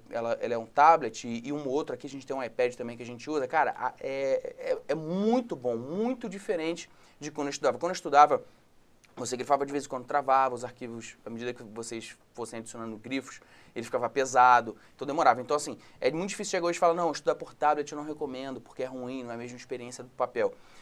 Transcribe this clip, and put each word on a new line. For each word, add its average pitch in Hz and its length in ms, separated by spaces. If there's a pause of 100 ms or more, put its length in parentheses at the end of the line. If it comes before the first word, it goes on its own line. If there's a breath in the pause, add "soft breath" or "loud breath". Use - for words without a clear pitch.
ela, 117 320
ela 117 140
é - 20
um 113 80
tablet 143 600
e, 117 200
e 143 60
um 147 140
outro 143 260
aqui, 123 140
a - 20
gente 135 160
tem 135 100
um 131 80
iPad 123 300
também 120 240
que 120 60
a - 20
gente 120 240
usa. 143 180
Cara, 147 300
a, 123 220
é, 135 580
é, - 300
é 143 80
muito 196 600
bom, 123 220
muito 214 500
diferente 175 640 (300 soft breath)
de 147 100
quando 147 200
eu - 20
estudava. 131 260
Quando 175 140
eu 180 40
estudava, 143 480 (720 soft breath)
você 123 220
grifava 139 260
de 139 80
vez 143 140
em - 20
quando, 123 180
travava 135 500
os 117 100
arquivos, 117 580
à - 60
medida 120 240
que 123 80
vocês 113 560 (160)
fossem 117 240
adicionando 113 400
grifos, 131 420 (360 loud breath)
ele 117 100
ficava 120 240
pesado, 127 680 (200 loud breath)
então 131 100
demorava. 139 340
Então, 127 160
assim, 147 220 (240 loud breath)
é 127 80
muito 170 200
difícil 202 200
chegar 175 160
hoje 170 120
e - 20
falar, 170 160
"Não, 170 160
estudar 151 240
por - 180
tablet 147 380
eu 156 40
não 147 80
recomendo, 135 560
porque - 220
é 127 60
ruim, 127 340
não 120 80
é 117 60
a - 20
mesma 123 200
experiência 123 460
do 127 60
papel." 120 420 (300 loud breath)